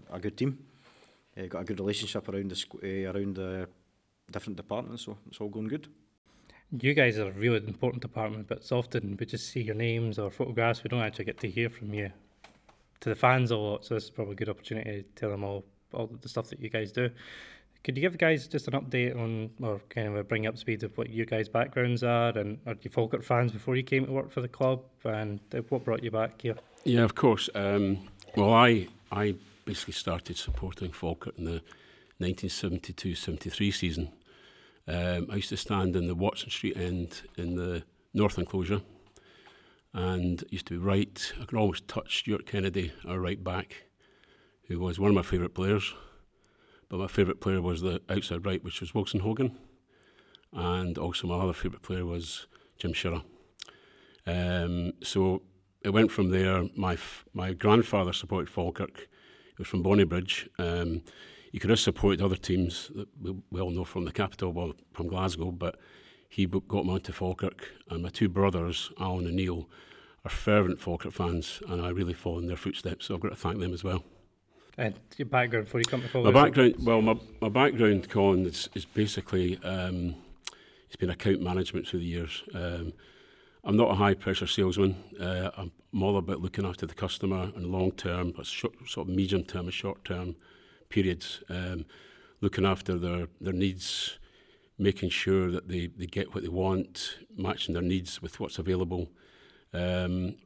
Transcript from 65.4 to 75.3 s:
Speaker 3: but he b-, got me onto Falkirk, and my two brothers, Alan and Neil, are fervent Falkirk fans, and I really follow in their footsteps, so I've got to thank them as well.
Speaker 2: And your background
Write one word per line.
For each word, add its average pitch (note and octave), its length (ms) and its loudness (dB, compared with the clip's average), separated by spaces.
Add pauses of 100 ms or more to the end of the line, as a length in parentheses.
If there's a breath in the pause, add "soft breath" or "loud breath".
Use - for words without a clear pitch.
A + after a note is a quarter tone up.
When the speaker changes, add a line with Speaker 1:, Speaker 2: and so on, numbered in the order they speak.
Speaker 3:
but F2 240 -6 (520 loud breath)
he G2 180 2
b-, F#2+ 200 0
got G2 180 0
me F#2 100 0
onto F#2+ 180 -4
Falkirk, - 560 -4 (200)
and E2+ 140 -6
my F2 60 -4
two G#2 200 0
brothers, F2+ 720 0
Alan F#2 300 -2
and F2 80 -2
Neil, F2+ 320 -2 (560 loud breath)
are - 60 -6
fervent G2+ 500 4
Falkirk E2+ 320 -4
fans, F2 560 -2
and F2 120 -2
I F2 100 -2
really F2+ 220 0
follow E2+ 260 -4
in F2 100 -4
their F2 80 -4
footsteps, - 500 -6
so - 80 -4
I've E2+ 60 -4
got G2 80 -2
to - 80 -6
thank - 240 -2
them F2+ 120 -2
as F2 120 -6
well. F2+ 180 -2 (760 soft breath)
Speaker 2:
And A2 200 -2 (200)
your C#3 100 -4
background A#2+ 400 2